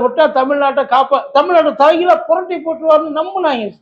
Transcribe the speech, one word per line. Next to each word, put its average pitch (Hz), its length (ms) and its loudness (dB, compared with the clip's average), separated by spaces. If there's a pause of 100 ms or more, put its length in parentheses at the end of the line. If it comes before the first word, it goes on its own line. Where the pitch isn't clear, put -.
விட்டா 311 200 2 (140)
தமிழ்நாட்டை 277 460 0 (100)
காப்பா-, 269 400 0
தமிழ்நாட்டை 320 380 2 (100)
தலைகீழா 330 340 4 (100)
புரட்டி 349 300 -2
போட்டுருவாருன்னு 311 640 0
நம்புனாங்க 320 480 -4 (140)